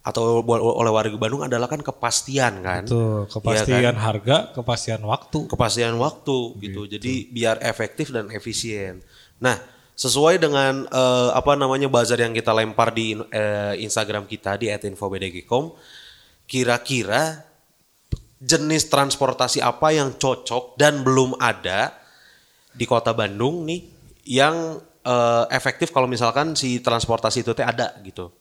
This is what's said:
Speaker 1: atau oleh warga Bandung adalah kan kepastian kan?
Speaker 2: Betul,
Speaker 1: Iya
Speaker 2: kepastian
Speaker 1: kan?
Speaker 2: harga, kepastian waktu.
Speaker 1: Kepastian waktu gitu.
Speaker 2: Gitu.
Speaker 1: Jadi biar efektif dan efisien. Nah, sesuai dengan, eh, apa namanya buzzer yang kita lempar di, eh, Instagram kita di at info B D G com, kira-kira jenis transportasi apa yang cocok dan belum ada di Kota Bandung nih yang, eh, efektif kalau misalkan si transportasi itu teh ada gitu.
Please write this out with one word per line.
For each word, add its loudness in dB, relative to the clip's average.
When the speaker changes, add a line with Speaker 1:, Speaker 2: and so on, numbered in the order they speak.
Speaker 1:
atau 2
oleh 2
warga 2
Bandung -4
adalah -2
kan -6
kepastian -2
kan? -2
Speaker 2:
Betul, 0
Speaker 1:
Iya -6
Speaker 2:
kepastian 2
Speaker 1:
kan? 2
Speaker 2:
harga, 2
kepastian -4
waktu. -4
Speaker 1:
Kepastian 0
waktu -2
gitu. -10
Speaker 2:
Gitu. -10
Speaker 1:
Jadi -6
biar 0
efektif -4
dan -6
efisien. -8
Nah, 0
sesuai 4
dengan, 2
eh, 4
apa 4
namanya 2
buzzer 4
yang 0
kita 0
lempar 2
di, -2
eh, -4
Instagram -4
kita -6
di -2
at -6
info -6
B -4
D -6
G -14
com, -2
kira-kira 0
jenis 0
transportasi 0
apa 2
yang 0
cocok -2
dan 2
belum 4
ada 0
di -4
Kota 2
Bandung -2
nih -6
yang, 2
eh, 4
efektif -2
kalau 2
misalkan 0
si -2
transportasi 0
itu -2
teh -2
ada -2
gitu. -14